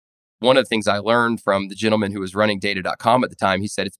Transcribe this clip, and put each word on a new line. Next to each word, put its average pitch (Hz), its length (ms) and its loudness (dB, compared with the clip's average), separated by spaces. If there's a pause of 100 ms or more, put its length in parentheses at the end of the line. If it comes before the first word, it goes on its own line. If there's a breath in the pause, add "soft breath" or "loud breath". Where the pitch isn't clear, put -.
(400)
one 127 160 4
of 127 80 4
the - 40 -8
things 107 180 -2
I 101 120 2
learned 117 420 2
from 98 280 0
the 98 60 -14
gentleman 107 380 0
who 104 80 -8
was 92 140 -8
running 104 240 2
data 98 240 -4
dot 87 160 -4
com 117 260 2
at 92 60 -6
the 92 60 -18
time, 95 240 0
he 104 80 -6
said, 98 180 -6
"It's - 140 -14